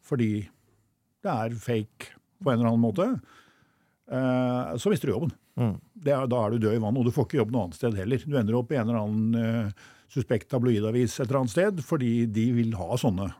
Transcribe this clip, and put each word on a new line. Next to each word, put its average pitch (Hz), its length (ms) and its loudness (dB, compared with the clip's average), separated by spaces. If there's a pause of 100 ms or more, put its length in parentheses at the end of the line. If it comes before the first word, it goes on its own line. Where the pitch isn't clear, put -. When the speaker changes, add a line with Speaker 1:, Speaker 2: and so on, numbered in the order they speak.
Speaker 1:
fordi 107 460 -2 (720)
det 196 80 -2
er 117 240 -2
fake 110 560 -4 (320)
på 143 80 2
en 117 80 2
eller 117 120 4
annen 117 120 4
måte, 117 240 2 (1000)
eh, 127 680 0
så 196 160 0
mister 156 160 0
du 107 80 0
jobben. 147 180 -2 (260)
Speaker 2:
Mm. 113 140 2 (260)
Speaker 1:
Det 151 160 2
er, 131 120 0
da 120 180 2
er 107 100 0
du 120 40 0
død 110 160 2
i 117 40 2
vannet, 113 200 0
og 120 80 4
du 120 40 2
får 131 160 2
ikke 151 140 0
jobb 107 100 0
noe 117 140 0
annet 82 100 -12
sted 117 240 -2
heller. 117 240 -2
Du 147 160 -4
ender 110 160 2
opp 123 160 0
i 143 80 0
en 110 80 0
eller 117 120 0
annen, 110 360 0
eh, 113 360 0 (360)
suspekt 117 420 -2
tabloidavis 117 680 0
et 135 80 -2
eller 135 140 0
annet 123 100 -2
sted, 180 320 0
fordi 127 300 0 (180)
de 110 200 0
vil 117 220 0
ha 92 240 -4
sånne 98 300 0 (120)